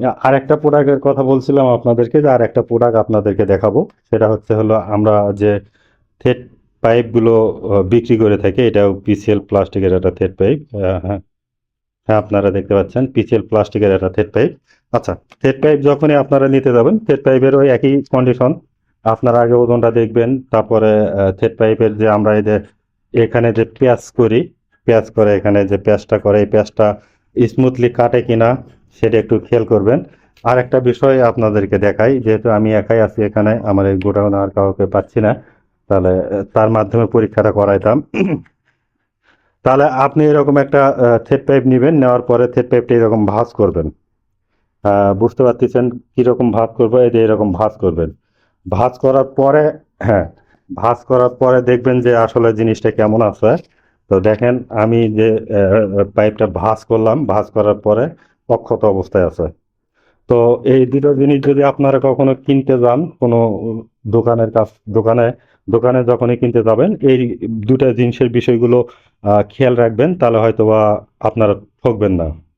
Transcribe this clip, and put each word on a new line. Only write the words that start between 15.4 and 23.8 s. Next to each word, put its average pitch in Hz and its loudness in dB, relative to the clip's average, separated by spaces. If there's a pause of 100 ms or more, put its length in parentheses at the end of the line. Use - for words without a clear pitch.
পাইপ 147 2
যখনই 143 2
আপনারা 139 2
নিতে 135 0
যাবেন, 147 2
থ্রেড 139 -2
পাইপের 135 2
ওই 139 4
একই 135 0
কন্ডিশন। 127 0 (440)
আপনারা 117 2
আগে 120 2
ওজনটা 120 2
দেখবেন, 117 0
তারপরে, 107 0 (180)
আহ, 98 0
থ্রেড 107 -4
পাইপের 110 0
যে 110 0
আমরা 107 2
এই 104 0
যে 107 0 (540)
এখানে 117 0
যে 110 0
প্যাচ - -2